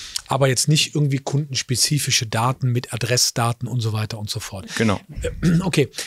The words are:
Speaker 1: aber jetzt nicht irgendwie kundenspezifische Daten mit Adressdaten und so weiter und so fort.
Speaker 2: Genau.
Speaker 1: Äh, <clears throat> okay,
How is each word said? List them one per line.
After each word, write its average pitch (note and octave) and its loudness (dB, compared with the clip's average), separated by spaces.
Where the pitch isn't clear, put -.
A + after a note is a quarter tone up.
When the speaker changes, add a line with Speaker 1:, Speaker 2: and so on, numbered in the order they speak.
Speaker 1:
aber C3+ 2
jetzt B2+ 2
nicht - 4
irgendwie C#3+ 2
kundenspezifische C3 0
Daten B2 0
mit B2 -2
Adressdaten A#2 0
und A#2+ -2
so A2 0
weiter G#2+ -4
und G#2 -8
so - -6
fort. - -10
Speaker 2:
Genau. A2 2
Speaker 1:
Äh, E3 2
<clears throat> F#3 2
okay, D3+ 2